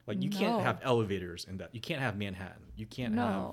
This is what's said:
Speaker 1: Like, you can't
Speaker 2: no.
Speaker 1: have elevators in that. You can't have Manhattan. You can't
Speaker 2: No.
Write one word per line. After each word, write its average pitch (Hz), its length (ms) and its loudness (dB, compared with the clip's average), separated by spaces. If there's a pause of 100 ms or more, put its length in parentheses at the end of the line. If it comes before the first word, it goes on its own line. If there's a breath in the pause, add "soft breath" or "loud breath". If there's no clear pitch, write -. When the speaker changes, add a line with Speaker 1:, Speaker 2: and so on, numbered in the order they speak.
Speaker 1:
Like, 208 160 0
you 190 80 2
can't 208 300 4
Speaker 2:
no. - 40 2
Speaker 1:
have 117 200 2
elevators 98 680 2
in 95 80 -6
that. 85 160 -8
You 117 80 -8
can't 156 180 -2
have 120 160 0
Manhattan. 95 460 -6 (140)
You 110 100 -8
can't 165 300 -2
Speaker 2:
No. 240 80 2 (300)